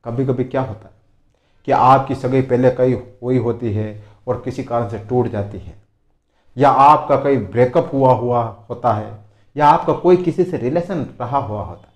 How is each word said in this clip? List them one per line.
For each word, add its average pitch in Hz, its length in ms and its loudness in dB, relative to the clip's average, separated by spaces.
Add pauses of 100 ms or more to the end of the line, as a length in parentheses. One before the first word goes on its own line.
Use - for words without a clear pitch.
कभी-कभी 127 380 -2
क्या - 180 -4
होता - 260 -10
है - 60 -20 (720)
कि 139 60 -2
आपकी 131 440 4
सगाई 131 260 0
पहले 123 300 2
कहीं 127 240 0 (280)
हुई 127 140 0
होती 117 360 -2
है 107 300 -6 (240)
और 127 140 -4
किसी 147 220 -8
कारण 120 260 -4
से 107 100 -8
टूट 120 280 -2
जाती 104 300 -8
है, - 180 -16 (840)
या 135 120 4
आपका 143 460 4
कहीं 135 220 0
breakup 120 560 0
हुआ 131 200 4
हुआ 117 560 -2
होता 120 240 -2
है, 107 260 -8 (380)
या 147 100 4
आपका - 260 4
कोई 180 240 4
किसी 175 260 -2
से 175 140 -4
relation 151 480 -4 (160)
रहा 123 160 -4
हुआ 104 260 -6
होता 85 240 -16
है - 80 -20